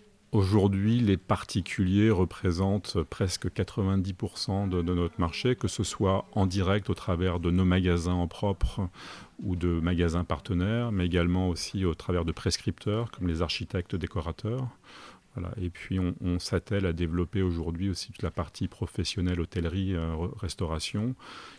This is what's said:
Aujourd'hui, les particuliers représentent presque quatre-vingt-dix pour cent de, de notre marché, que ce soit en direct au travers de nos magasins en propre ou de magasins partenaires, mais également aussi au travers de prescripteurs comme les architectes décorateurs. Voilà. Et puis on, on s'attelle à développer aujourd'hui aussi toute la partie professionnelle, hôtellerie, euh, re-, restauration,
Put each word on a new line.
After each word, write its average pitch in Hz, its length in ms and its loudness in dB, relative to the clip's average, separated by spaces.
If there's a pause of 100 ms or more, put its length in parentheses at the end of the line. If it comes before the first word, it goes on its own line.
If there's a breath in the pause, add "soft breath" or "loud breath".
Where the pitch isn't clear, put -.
(320)
Aujourd'hui, 101 680 4
les 101 160 6
particuliers 101 960 2
représentent 92 880 0
presque - 500 -4
quatre-vingt-dix 98 600 0
pour - 260 -6
cent 98 300 -2
de, 90 120 0
de 87 140 0
notre 87 240 0
marché, 90 380 0
que - 100 -2
ce - 160 -2
soit 95 480 0
en 98 160 2
direct 95 420 2
au 92 60 0
travers 87 460 0
de 85 100 2
nos 92 140 4
magasins 90 480 4
en 87 160 0
propre - 600 -2 (540 loud breath)
ou 92 140 -2
de 85 240 2
magasins 85 420 4
partenaires, 101 720 0
mais 90 140 2
également 87 420 2
aussi 92 360 -2
au 82 100 2
travers 87 300 -2
de 82 60 -2
prescripteurs - 800 -2
comme 92 160 -4
les 82 160 0
architectes - 540 -4
décorateurs. 107 720 -4 (640 loud breath)
Voilà. 87 260 -6
Et 90 100 -4
puis - 280 -4
on, 90 220 0
on 87 180 0
s'attelle 98 480 0
à 85 60 0
développer 85 500 0
aujourd'hui 85 480 0
aussi - 220 -6
toute - 100 -16
la 82 80 -2
partie - 380 -4
professionnelle, 90 720 -2
hôtellerie, 90 540 -2
euh, 82 200 -2
re-, 82 240 -4
restauration, 90 800 -4 (420 loud breath)